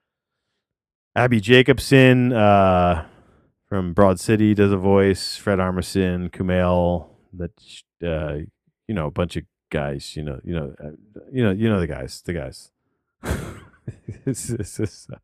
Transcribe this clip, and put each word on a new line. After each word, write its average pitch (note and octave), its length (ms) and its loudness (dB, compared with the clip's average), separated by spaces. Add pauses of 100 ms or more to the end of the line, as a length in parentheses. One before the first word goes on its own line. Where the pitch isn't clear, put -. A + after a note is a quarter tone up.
(1160)
Abby A#2 260 2
Jacobson, B2+ 920 4
uh, F#2+ 760 4 (640)
from F#2 260 -4
Broad F#2+ 240 4
City G#2+ 340 2
does G2+ 200 2
a G2+ 40 0
voice. G2 600 0
Fred G2 240 -2
Armisen, F#2 720 -4
Kumail, F2+ 760 -2 (280)
that, F2 180 -12 (520)
uh, D#2 400 -6 (440)
you A2 80 -6
know, D#2 100 -4
a D2 60 -10
bunch F2 240 -6
of E2 80 -10 (260)
guys. C#2+ 460 -8
You D2+ 80 -10
know, C#2+ 180 -12
you F2+ 120 -8
know, D2 280 -8
uh, D2+ 80 -14 (400)
you B2+ 140 -2
know, G2+ 80 2
you G#2+ 160 -2
know G#2 100 0
the F2 80 -2
guys. C2+ 360 -12
The - 100 -10
guys. C#2 400 -12 (500)
<laughs> - 80 -8 (960)
It's, - 240 -6
it's, A#2 280 -10
it's - 280 -8
so, - 180 -20